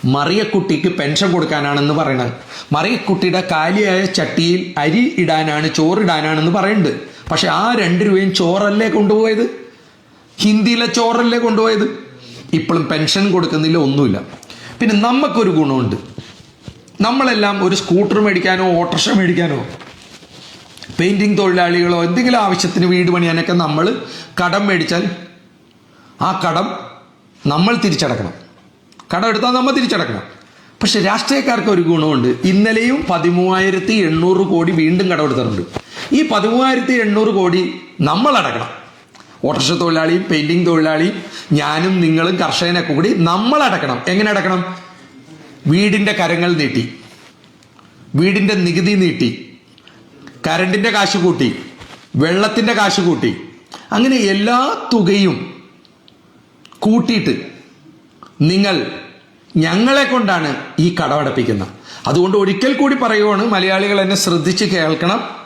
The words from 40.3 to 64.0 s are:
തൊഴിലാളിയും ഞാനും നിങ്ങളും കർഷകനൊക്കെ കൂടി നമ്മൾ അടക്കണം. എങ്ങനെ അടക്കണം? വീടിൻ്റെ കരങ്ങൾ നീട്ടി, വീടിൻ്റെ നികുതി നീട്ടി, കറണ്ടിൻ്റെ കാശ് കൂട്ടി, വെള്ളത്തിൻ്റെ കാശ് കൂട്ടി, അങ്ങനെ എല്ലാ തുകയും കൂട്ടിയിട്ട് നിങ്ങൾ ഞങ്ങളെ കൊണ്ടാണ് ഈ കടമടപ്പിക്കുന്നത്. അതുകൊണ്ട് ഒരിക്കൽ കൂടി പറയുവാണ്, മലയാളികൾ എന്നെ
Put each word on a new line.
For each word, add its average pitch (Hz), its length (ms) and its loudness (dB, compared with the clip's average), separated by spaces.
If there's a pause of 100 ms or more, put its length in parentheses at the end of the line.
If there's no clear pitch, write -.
തൊഴിലാളിയും 160 480 2 (380)
ഞാനും 156 440 0
നിങ്ങളും 165 380 2
കർഷകനൊക്കെ 170 580 -2
കൂടി 165 160 2 (140)
നമ്മൾ 214 400 2
അടക്കണം. 156 420 -2
എങ്ങനെ 208 240 0
അടക്കണം? 185 320 0 (1040)
വീടിൻ്റെ 202 480 2
കരങ്ങൾ 170 400 0
നീട്ടി, 131 300 -2 (1300)
വീടിൻ്റെ 196 440 2
നികുതി 175 380 0
നീട്ടി, 170 340 2 (1120)
കറണ്ടിൻ്റെ 185 500 0
കാശ് 202 300 0
കൂട്ടി, 165 280 2 (680)
വെള്ളത്തിൻ്റെ 208 580 0
കാശ് 202 280 0
കൂട്ടി, 160 300 0 (580)
അങ്ങനെ 254 380 2
എല്ലാ 208 320 2 (280)
തുകയും 196 500 2 (1400)
കൂട്ടിയിട്ട് 214 540 0 (1120)
നിങ്ങൾ 190 320 2 (800)
ഞങ്ങളെ 214 500 2
കൊണ്ടാണ് 196 440 0 (300)
ഈ 165 140 4
കടമടപ്പിക്കുന്നത്. 131 800 -2 (320)
അതുകൊണ്ട് 180 340 2
ഒരിക്കൽ 202 360 0
കൂടി 277 220 2
പറയുവാണ്, 214 520 0
മലയാളികൾ 196 520 0
എന്നെ 190 200 0